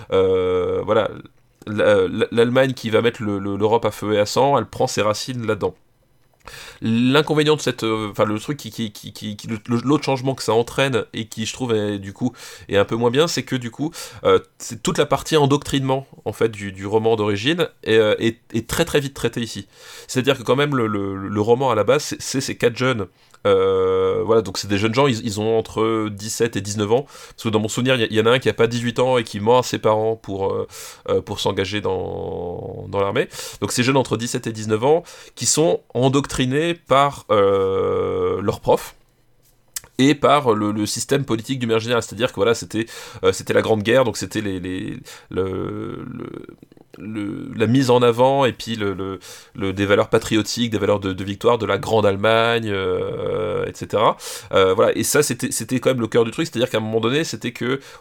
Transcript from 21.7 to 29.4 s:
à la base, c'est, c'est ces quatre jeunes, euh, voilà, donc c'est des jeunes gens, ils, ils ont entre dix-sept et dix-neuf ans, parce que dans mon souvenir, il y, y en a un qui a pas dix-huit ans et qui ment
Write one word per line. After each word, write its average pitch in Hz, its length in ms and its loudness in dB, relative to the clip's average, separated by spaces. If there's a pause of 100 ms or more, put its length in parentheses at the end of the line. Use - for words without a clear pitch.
à 110 60 2
la 104 80 2
base, 135 180 2
c'est, - 180 -8
c'est - 200 -4
ces 113 160 -6
quatre 117 200 0
jeunes, 123 300 0 (380)
euh, 95 800 2
voilà, 113 160 4
donc 95 180 -4
c'est 101 100 -8
des 101 100 2
jeunes 110 160 0
gens, 139 120 4
ils, 113 180 0
ils 104 160 -4
ont 113 180 0
entre 110 500 -2
dix-sept 107 480 -4
et 104 40 -4
dix-neuf 104 320 -2
ans, 131 100 2
parce - 420 -18
que 113 40 0
dans 107 120 2
mon 107 80 -2
souvenir, 127 280 0
il 110 160 0
y, 110 40 0
y 107 40 4
en 110 60 4
a 117 40 6
un 131 100 6
qui 110 80 0
a 107 60 2
pas 117 120 2
dix-huit 120 320 -2
ans 127 200 2
et 117 60 -2
qui - 140 -10
ment 117 200 4